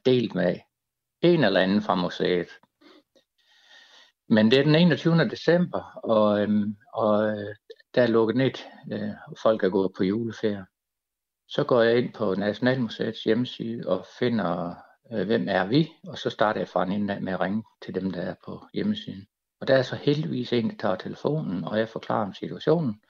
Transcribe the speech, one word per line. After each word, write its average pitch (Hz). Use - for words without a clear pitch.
delt 123
med 90
en 165
eller 95
anden 95
fra 98
museet. 87
Men 110
det 131
er 139
den 151
enogtyvende 165
december, 160
og, 107
øhm, 104
og, 107
øh, 104
der 127
er 123
lukket 113
ned, 127
øh, 107
og 156
folk 110
er 95
gået 95
på 104
juleferie. 104
Så -
går 120
jeg 117
ind -
på 98
Nationalmuseets 113
hjemmeside 117
og 95
finder, 87
øh, 101
hvem 117
er 92
vi, 147
og -
så -
starter 107
jeg 90
fra 90
en 92
ende 101
af -
med 95
at 90
ringe 98
til 92
dem, 92
der 87
er 92
på -
hjemmesiden. 101
Og -
der 135
er 131
så -
heldigvis 147
en, 113
der -
tager 95
telefonen, 139
og 101
jeg 113
forklarer 117
om 95
situationen. 123